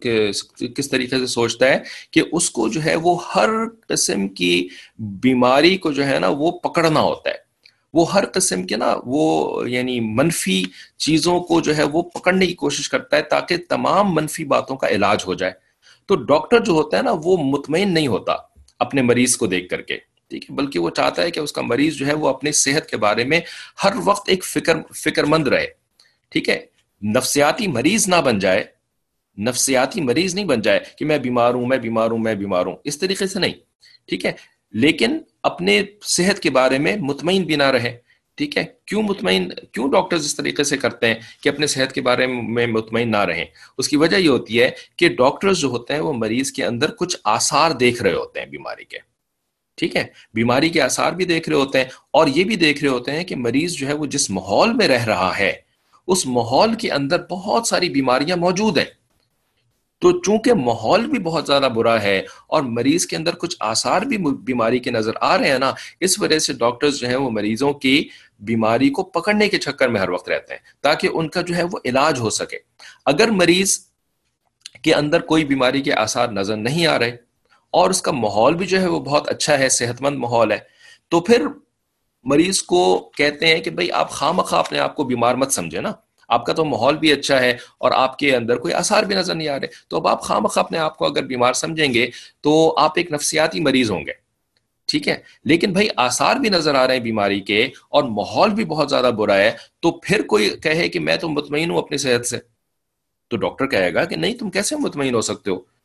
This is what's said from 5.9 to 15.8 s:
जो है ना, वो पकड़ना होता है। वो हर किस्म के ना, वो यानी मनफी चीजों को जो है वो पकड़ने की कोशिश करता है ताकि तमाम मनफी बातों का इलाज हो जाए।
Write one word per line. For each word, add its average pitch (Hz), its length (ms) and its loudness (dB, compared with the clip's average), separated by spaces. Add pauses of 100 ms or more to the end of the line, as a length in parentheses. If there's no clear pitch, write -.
जो 139 100 -2
है 139 160 0
ना, 175 100 0
वो 156 220 0
पकड़ना 160 500 0
होता 85 300 0
है। - 160 -12 (480)
वो 165 100 4
हर 190 220 2
किस्म 185 380 -2
के 202 120 -4
ना, - 280 -2
वो 156 600 0
यानी 123 340 -2
मनफी 151 720 0 (300)
चीजों 160 400 2
को 170 200 2
जो 151 120 0
है 151 120 2
वो 147 180 0
पकड़ने 185 440 0
की 175 80 -4
कोशिश 143 320 -4
करता - 300 -2
है 156 60 4
ताकि 147 360 0
तमाम 160 540 0
मनफी 156 320 -4
बातों 131 320 0
का - 120 -2
इलाज 101 380 0
हो 92 80 -4
जाए। 90 200 -4 (540)